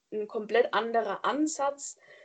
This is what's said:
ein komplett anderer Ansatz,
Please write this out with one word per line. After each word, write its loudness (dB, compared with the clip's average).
ein -4
komplett 2
anderer 0
Ansatz, 0